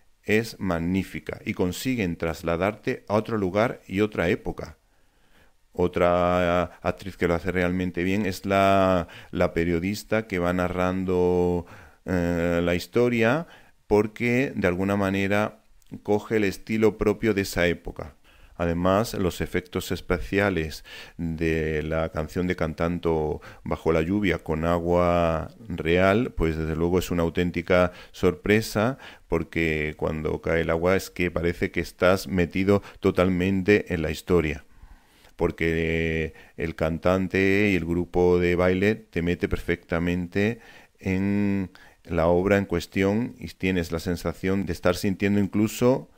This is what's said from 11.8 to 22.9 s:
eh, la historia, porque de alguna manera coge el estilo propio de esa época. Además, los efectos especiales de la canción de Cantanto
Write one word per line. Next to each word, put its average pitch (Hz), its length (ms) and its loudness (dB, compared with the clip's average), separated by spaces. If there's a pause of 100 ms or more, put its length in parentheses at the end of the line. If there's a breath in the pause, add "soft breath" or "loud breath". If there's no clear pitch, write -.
eh, 85 600 0
la 87 100 2
historia, 120 720 0 (400 loud breath)
porque 120 680 0
de 95 100 0
alguna 95 300 0
manera 98 640 0 (420)
coge 104 340 -2
el 107 80 2
estilo 107 540 0
propio 107 340 2
de 98 100 2
esa 87 260 0
época. 82 460 -6 (460 soft breath)
Además, 90 540 2
los 87 260 -2
efectos 92 520 -4
especiales 90 920 -2 (320 loud breath)
de 80 680 -2
la 80 240 -2
canción 87 400 -4
de 90 80 -2
Cantanto 80 840 -2 (220 loud breath)